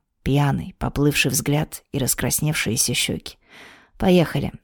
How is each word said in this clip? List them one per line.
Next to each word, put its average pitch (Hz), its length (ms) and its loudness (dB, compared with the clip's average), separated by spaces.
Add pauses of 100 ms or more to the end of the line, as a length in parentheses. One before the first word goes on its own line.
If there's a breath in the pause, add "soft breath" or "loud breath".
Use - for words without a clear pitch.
(220)
Пьяный, 135 560 0
поплывший 143 520 0
взгляд - 520 -2 (100)
и 147 60 -4
раскрасневшиеся 127 960 -2
щёки. - 420 -4 (640 loud breath)
«Поехали. 180 540 2 (120)